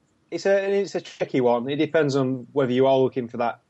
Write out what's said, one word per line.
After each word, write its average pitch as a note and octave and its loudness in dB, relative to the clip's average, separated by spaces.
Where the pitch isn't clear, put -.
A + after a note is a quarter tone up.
it's E3 -4
a, G3 2
it's F3+ -6
a - -4
tricky - -4
one. A#2+ 2
It D3 -4
depends D3 0
on C3 -2
whether C3 0
you C3 4
are C3+ 4
looking B2+ 0
for A#2 -14
that A#2 -4